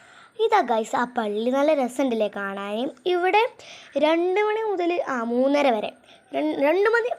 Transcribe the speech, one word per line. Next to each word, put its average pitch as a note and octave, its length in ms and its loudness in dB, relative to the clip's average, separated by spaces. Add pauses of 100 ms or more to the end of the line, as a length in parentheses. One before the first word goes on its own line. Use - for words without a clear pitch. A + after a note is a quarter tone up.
(460)
ഇതാ A4 140 4 (120)
ഗൈസ് A3 320 0
ആ - 0 - (140)
പള്ളി, A3 380 -2
നല്ല D4 280 4
രസമുണ്ടല്ലേ A#3+ 520 -2
കാണാൻ. G3+ 560 -6 (220)
ഇവിടെ F#4 300 2 (640)
രണ്ട് F4 420 2
മണി G#4+ 140 -2 (100)
മുതൽ, F4 220 -2 (200)
ആ, B3+ 40 -4 (140)
മൂന്നര C#4 460 2
വരെ, G3+ 160 -6 (420)
രൺ-, D4+ 180 -2 (140)
രണ്ട് G4 300 2
മണി, A#4 220 -2